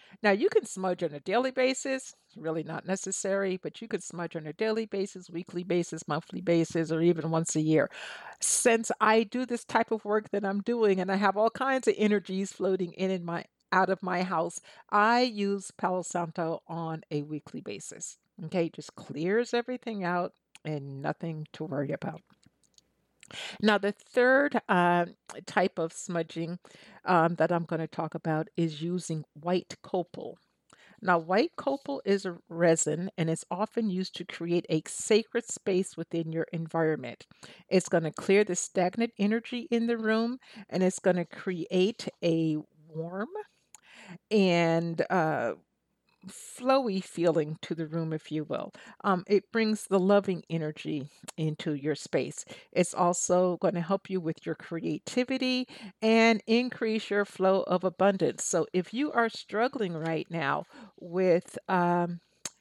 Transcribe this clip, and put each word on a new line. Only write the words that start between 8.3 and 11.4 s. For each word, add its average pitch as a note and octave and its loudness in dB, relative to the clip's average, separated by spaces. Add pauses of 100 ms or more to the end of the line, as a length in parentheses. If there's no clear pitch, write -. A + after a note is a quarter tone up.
Since - 2 (100)
I A3 6
do B3 -4
this A#3+ -6
type - 0
of A3 -2
work G#3+ 0
that G3+ -2
I'm G3+ 0
doing, G#3+ 2
and F#3 -2
I F#3+ 2
have G3 2
all A3 4